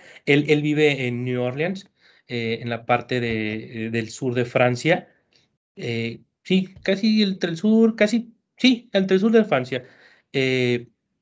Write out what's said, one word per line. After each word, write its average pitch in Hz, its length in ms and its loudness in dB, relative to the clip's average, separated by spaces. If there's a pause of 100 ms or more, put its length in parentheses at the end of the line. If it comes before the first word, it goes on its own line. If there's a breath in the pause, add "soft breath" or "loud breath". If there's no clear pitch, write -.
(260 loud breath)
Él, 143 220 4
él 151 140 2
vive 147 460 0
en 120 160 -4
New 123 180 -4
Orleans, 156 480 -6 (380 soft breath)
eh, 113 340 -4
en 117 80 -8
la 117 160 -8
parte 123 340 0
de, 110 640 -6
eh, 113 40 -6
del 113 200 -4
sur 123 240 -6
de 123 120 0
Francia. 123 600 0 (680)
Eh, 117 460 -8 (200)
sí, 185 400 -2
casi 214 400 2
entre 190 280 -2
el 165 60 -6
sur, 220 400 4
casi, 220 380 0 (220)
sí, 247 360 2
entre 190 240 2
el 185 40 2
sur 220 120 2
de 220 120 6
Francia. 131 400 -2 (480 soft breath)
Eh, 127 560 0 (340)